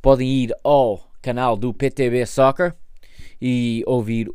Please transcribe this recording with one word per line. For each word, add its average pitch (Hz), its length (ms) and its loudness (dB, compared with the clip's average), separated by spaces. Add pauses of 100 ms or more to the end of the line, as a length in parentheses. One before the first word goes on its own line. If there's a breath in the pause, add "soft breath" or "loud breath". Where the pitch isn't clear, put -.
podem 131 260 4 (180)
ir 113 200 -4
ao 131 560 2
canal 123 380 -2
do 113 160 -4
P - 160 -2
T 131 180 -2
B 120 160 0
Soccer 135 500 0 (640 soft breath)
e 120 480 -2
ouvir 113 480 -2